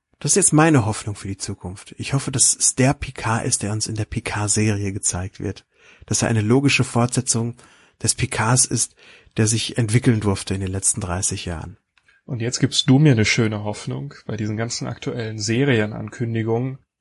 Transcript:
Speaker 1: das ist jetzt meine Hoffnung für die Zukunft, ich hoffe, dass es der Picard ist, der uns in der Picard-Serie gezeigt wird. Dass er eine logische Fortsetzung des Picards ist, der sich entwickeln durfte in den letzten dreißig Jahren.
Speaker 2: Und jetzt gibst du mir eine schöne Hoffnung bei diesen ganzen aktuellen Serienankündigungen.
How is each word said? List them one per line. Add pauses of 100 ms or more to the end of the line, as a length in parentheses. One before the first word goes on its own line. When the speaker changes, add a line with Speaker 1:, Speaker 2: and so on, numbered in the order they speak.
(200)
Speaker 1:
das
ist
jetzt
meine
Hoffnung
für
die
Zukunft,
ich
hoffe,
dass
es
der
Picard
ist,
der
uns
in
der
Picard-Serie
gezeigt
wird. (400)
Dass
er
eine
logische
Fortsetzung (460)
des
Picards
ist, (420)
der
sich
entwickeln
durfte
in
den
letzten
dreißig
Jahren. (480)
Speaker 2:
Und
jetzt
gibst
du
mir
eine
schöne
Hoffnung (120)
bei
diesen
ganzen
aktuellen
Serienankündigungen. (220)